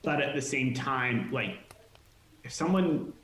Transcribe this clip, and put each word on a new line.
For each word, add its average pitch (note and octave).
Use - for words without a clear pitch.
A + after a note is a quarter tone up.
But D3
at C#3
the C#3
same B2+
time, B2
like, A2
if B2+
someone E3+